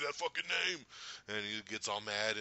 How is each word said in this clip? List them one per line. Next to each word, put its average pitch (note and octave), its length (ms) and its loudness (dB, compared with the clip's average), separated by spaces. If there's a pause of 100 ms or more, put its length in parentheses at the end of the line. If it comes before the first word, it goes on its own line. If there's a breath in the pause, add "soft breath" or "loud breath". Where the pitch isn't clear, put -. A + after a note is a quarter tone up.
that C#3+ 80 2
fucking E3+ 300 -2 (220)
name! F3+ 140 2 (480 loud breath)
And G#2+ 160 -2
he G#2+ 160 -2 (100)
gets A2 180 -2
all G#2 120 2
mad G#2+ 400 2